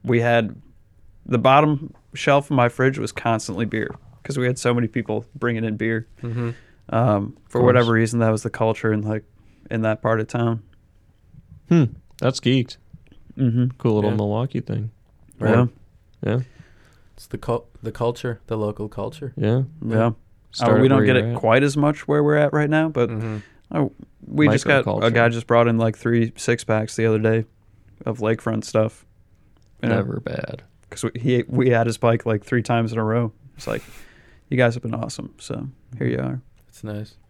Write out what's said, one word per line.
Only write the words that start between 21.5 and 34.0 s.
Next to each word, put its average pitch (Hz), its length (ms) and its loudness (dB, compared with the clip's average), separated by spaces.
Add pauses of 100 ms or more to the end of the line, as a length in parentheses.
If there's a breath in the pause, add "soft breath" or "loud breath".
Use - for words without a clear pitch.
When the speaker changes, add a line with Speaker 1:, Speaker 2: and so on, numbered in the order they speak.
Speaker 1:
as 143 120 0
much 147 320 0
where 147 160 2
we're 147 140 4
at 147 160 2
right 151 160 0
now, 156 180 2
but 123 220 0
Speaker 2:
Mm-hmm. 110 280 -6 (340 loud breath)
Speaker 1:
oh, 147 200 -2 (340)
we 151 220 2
just 110 180 2
got, 139 160 4
a - 80 -2
Speaker 3:
Microculture. 107 240 0
Speaker 1:
guy 117 160 4
just 117 180 -4
brought 117 200 4
in, 117 100 2
like, 113 200 0
three 117 400 0
six-packs 110 580 -2
the 113 120 0
other 110 120 2
day 110 260 0 (600)
of 120 140 -4
lakefront 110 440 -2
stuff. - 420 -2 (760)
You 120 60 0
know? 113 60 2
Speaker 3:
Never - 240 -2
bad. - 440 -10 (260)
Speaker 1:
'Cause - 140 -10
we, 117 160 -4
he, 120 280 2
we 127 240 2
had 117 160 2
his 117 100 -4
bike, 117 280 0
like, 110 200 -2
three 123 160 0
times 113 320 -2
in 113 60 -2
a 110 40 -2
row. 113 300 -2 (240)
It's - 100 -12
like, - 160 -6 (680 loud breath)